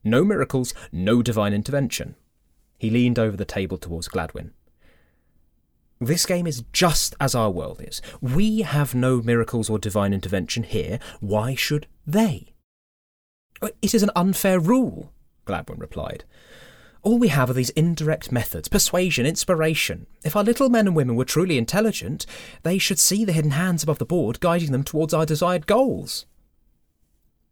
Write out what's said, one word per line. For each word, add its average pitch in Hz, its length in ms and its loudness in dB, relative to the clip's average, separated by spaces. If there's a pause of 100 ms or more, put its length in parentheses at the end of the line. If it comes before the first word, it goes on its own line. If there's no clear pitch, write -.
"No 123 220 4
miracles, 135 480 0 (180)
no 101 300 2
divine 107 320 0
intervention." 135 640 -4 (600)
He 110 120 -4
leaned 120 280 2
over 110 200 0
the 101 80 -6
table 95 320 -4
towards 85 320 -10
Gladwyn. - 440 -8 (1500)
"This 143 260 0
game 175 220 0
is 123 260 -6
just - 460 2
as 135 140 0
our 110 160 2
world 87 320 -6
is. - 200 -12 (180)
We 208 440 2
have 143 300 0
no 127 280 2
miracles 113 480 0
or 107 100 0
divine 101 340 0
intervention 95 500 -4
here. 98 360 -4 (220)
Why 107 340 -2
should 147 320 -2 (180)
they?" 175 480 0 (1300)
"It - 120 2
is 208 100 4
an - 120 2
unfair 185 440 2
rule," 220 540 0 (320)
Gladwyn 82 340 -6
replied. - 460 -10 (760)
"All 226 160 2
we 233 120 4
have 135 200 4
are 127 40 -2
these 127 160 0
indirect 156 640 0
methods, 117 360 -4
persuasion, 180 580 2
inspiration. 160 840 0 (160)
If 156 120 -2
our 208 80 2
little 240 260 2
men 226 180 4
and 180 80 2
women 127 200 2
were 127 80 0
truly 160 340 0
intelligent, 151 680 -2 (380)
they 180 140 0
should 185 220 0
see 208 240 2
the 196 80 0
hidden 151 200 2
hands 170 320 0
above 151 160 -2
the - 60 -4
board 131 360 -2
guiding 170 300 2
them 131 120 0
towards 156 300 -2
our 160 120 2
desired 160 420 0
goals." 226 580 0 (1300)